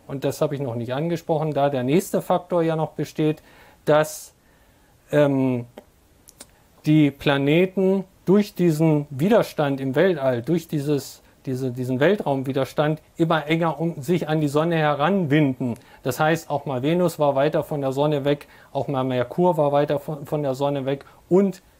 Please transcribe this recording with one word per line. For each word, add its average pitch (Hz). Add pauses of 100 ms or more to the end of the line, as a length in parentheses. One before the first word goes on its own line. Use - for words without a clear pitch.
und 139
das 135
habe 147
ich 135
noch 120
nicht 117
angesprochen, 160
da 139
der 135
nächste 156
Faktor 175
ja 160
noch 156
besteht, 156 (420)
dass, 151 (800)
ähm, 131 (1200)
die 156
Planeten 185 (220)
durch 202
diesen 156
Widerstand 147
im 131
Weltall, 135
durch 165
dieses, 143 (240)
diese, 131
diesen 127
Weltraumwiderstand 147 (160)
immer 160
enger 165
um 160
sich 151
an 156
die 147
Sonne 160
heranwinden. 147 (260)
Das 135
heißt, 160
auch 147
mal 131
Venus 170
war 143
weiter 147
von 147
der 135
Sonne 143
weg, 147 (240)
auch 139
mal 135
Merkur 131
war 147
weiter 147
von, 147
von 151
der 131
Sonne 139
weg 135 (240)
und 190 (180)